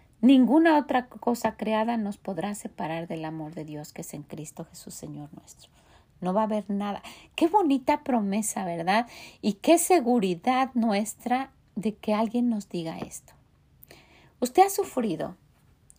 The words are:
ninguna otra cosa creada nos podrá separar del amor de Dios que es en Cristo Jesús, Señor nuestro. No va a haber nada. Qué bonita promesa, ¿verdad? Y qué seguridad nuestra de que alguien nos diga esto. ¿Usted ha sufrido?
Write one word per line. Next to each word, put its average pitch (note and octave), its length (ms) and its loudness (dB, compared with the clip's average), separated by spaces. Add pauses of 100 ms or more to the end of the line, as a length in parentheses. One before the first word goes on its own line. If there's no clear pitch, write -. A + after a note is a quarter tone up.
(200)
ninguna C#4 580 8
otra B3+ 280 0
cosa A#3 500 -4
creada A3 400 -2
nos G#3 200 -4
podrá G3 380 -6
separar E3 520 -8
del E3 180 -8
amor D#3+ 300 -10
de D#3+ 100 -10
Dios D3+ 280 -12
que - 80 -14
es - 140 -12
en D3+ 80 -12
Cristo - 420 -14
Jesús, - 300 -20
Señor D3 400 -14
nuestro. - 360 -20 (500)
No F3+ 120 -4
va G3 80 2
a A3 40 2
haber G#3+ 260 -2
nada. G3+ 320 -6 (340)
Qué D#4+ 100 2
bonita D#4+ 560 2
promesa, G#3 640 -2
¿verdad? F3+ 420 0 (360)
Y G3+ 120 0
qué D#4+ 220 4
seguridad B3 960 2
nuestra A#3 800 -2 (240)
de G#3 180 -4
que G#3+ 200 -4
alguien A3+ 340 0
nos A3 220 -4
diga E3+ 280 -8
esto. - 360 -14 (1080)
¿Usted B3+ 240 6
ha G4+ 60 0
sufrido? G3+ 680 -4 (640)